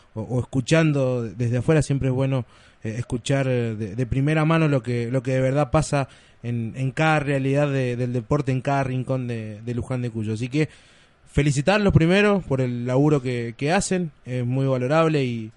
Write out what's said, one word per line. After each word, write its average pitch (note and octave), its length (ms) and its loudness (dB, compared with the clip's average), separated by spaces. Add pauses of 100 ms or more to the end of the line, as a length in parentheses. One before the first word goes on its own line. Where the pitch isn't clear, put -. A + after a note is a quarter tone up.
(140)
o, G#2+ 80 -10
o A#2+ 180 -4
escuchando C3+ 840 2
desde A#2 340 -2
afuera. D3+ 240 4
Siempre C3+ 260 0
es C3 80 0
bueno, C3+ 300 -2 (400)
eh, A2 120 -6
escuchar, C3 520 -2
eh, A#2+ 260 0
de, G#2 220 -8
de C3 80 -2
primera C#3+ 400 0
mano E3 240 4
lo C#3 140 2
que, A#2+ 280 -4
lo C3 100 0
que C3 120 -2
de C3 80 2
verdad C3+ 280 0
pasa C#3+ 380 0 (360)
en, A#2 340 -4
en C3 140 -2
cada D#3 280 2
realidad C#3 500 0
de, C3 280 -2
del B2 160 -2
deporte, C3 400 -2
en C3 80 -2
cada C#3 240 0
rincón B2+ 420 -4
de, A2 340 -8
de A#2 120 -6
Luján B2 280 -4
de B2 100 -4
Cuyo. A2 240 -4
Así A#2 120 -4
que D3 220 0 (560)
felicitarlos D3+ 680 2
primero F#3+ 540 6
por C3 140 0
el B2 240 -2
laburo C#3 340 4
que, A#2+ 380 -6
que C#3+ 140 -2
hacen, F#3 400 0 (120)
es B2 220 -4
muy C3+ 220 0
valorable C#3+ 580 2
y, A2+ 320 -6